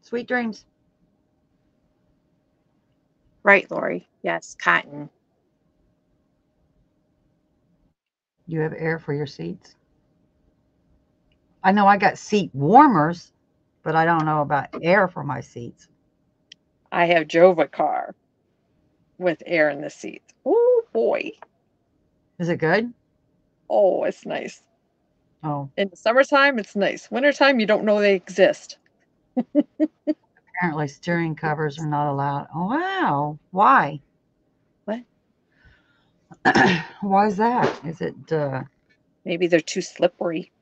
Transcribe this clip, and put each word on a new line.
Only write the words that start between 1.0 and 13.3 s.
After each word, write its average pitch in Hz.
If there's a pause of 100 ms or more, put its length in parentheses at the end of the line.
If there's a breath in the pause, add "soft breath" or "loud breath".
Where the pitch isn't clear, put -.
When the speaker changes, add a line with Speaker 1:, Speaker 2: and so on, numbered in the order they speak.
Speaker 2:
Right, 196
Lori. - (160)
Yes, 170
cotton. 147 (3500)
Speaker 1:
You 160
have 156
air 160
for 156
your 147
seats? - (1900)
I 190
know 202
I 202
got 185
seat 208
warmers, 170 (520)